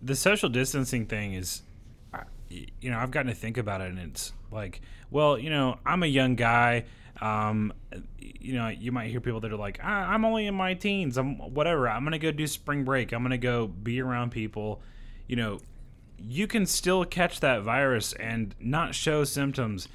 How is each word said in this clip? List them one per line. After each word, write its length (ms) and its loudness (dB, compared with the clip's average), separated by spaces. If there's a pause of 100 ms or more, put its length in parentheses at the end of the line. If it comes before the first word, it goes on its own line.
the 140 0
social 320 4
distancing 560 0
thing 300 -4
is, 260 -6 (540)
I, 80 -10 (280)
y-, 160 -12 (140)
you 100 -4
know, 80 0
I've 120 0
gotten 180 2
to 100 0
think 200 -4
about 240 -2
it, 80 -4
and 80 -6
it's 340 -8 (180)
like, 300 -8 (300)
well, 280 6
you 120 -4
know, 340 2
I'm 180 2
a 40 4
young 300 4
guy. 500 4 (340)
Um, 540 0 (440)
you 360 -8
know, 140 0
you 240 -4
might 180 -2
hear 100 -2
people 200 -2
that 120 -4
are 60 -4
like, 260 -4
"I, 300 0
I'm 100 4
only 220 4
in 80 0
my 180 0
teens. 460 0
I'm 160 0 (180)
whatever. 340 4
I'm 160 0
gonna 160 0
go 120 2
do 160 0
spring 360 -2
break. 300 2
I'm 100 0
gonna 140 2
go 300 2
be 340 -2
around 300 0
people." 500 -4 (460)
You 100 -2
know, 240 -2 (560)
you 300 -2
can 180 4
still 400 4
catch 360 0
that 200 4
virus 540 2
and 440 -4
not 360 0
show 300 2
symptoms, 720 -2